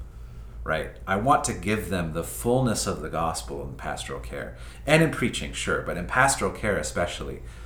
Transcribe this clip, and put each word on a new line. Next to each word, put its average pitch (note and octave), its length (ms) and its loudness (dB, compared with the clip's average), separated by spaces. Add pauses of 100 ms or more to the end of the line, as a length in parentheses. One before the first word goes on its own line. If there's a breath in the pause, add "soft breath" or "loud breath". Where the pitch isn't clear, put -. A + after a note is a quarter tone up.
(640 loud breath)
right? D2+ 280 0 (160)
I F#2+ 80 2
want C3 300 6
to A2+ 80 -2
give F#2 360 -2
them E2+ 240 0
the E2 100 0
fullness A#2+ 600 2
of E2+ 160 -2
the D#2 80 -6
gospel D#2 540 -2
in C2 120 -8
pastoral C2+ 440 -6
care - 360 -8 (300 loud breath)
and D#3 160 8
in D#3+ 100 6
preaching, - 420 0
sure, D2+ 280 0
but D#2+ 160 -4
in F2 80 -2
pastoral C3 460 4
care G2+ 260 0
especially, D2 640 -2 (240 loud breath)